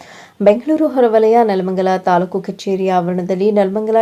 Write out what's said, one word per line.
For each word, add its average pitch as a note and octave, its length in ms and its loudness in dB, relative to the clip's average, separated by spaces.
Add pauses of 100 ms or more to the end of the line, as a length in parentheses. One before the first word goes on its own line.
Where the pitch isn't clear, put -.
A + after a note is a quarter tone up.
(420)
ಬೆಂಗಳೂರು D4 460 2
ಹೊರವಲಯ A3+ 560 2
ನೆಲಮಂಗಲ F#3 520 -2
ತಾಲೂಕು F3+ 440 0
ಕಚೇರಿ F#3+ 480 -4
ಆವರಣದಲ್ಲಿ F#3 640 -2
ನೆಲಮಂಗಲ G#3 500 0